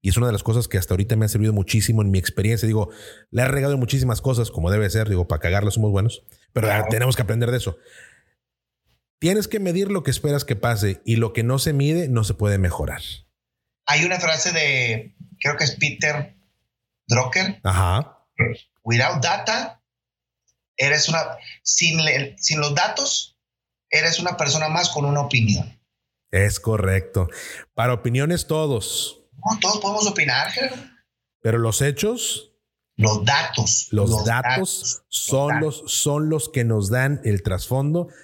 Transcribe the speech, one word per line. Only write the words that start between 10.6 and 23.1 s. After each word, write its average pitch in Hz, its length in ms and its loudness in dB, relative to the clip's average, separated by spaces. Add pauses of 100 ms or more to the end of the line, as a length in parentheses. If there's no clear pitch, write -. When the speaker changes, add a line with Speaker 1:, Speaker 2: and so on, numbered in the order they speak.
Speaker 1:
y 110 120 2
lo 113 160 2
que 113 120 0
no 131 160 2
se 160 120 0
mide 147 360 2
no 117 160 2
se 92 100 -2
puede 101 240 2
mejorar. 85 420 -2 (880)
Speaker 2:
Hay 151 180 2
una 185 140 0
frase 165 320 0
de, 131 680 -2 (220)
creo 147 180 -2
que 160 80 0
es 135 120 -2
Peter 147 580 -2 (720)
Drucker. 127 560 0
Speaker 1:
Ajá. 95 640 0 (560)
Speaker 2:
"Without 127 400 0
data, 220 580 -2 (960)
eres 143 320 2
una, 160 120 0 (420)
sin 160 420 2
le-, 143 340 -2
sin 151 220 0
los 147 140 0
datos, 220 640 -2 (500)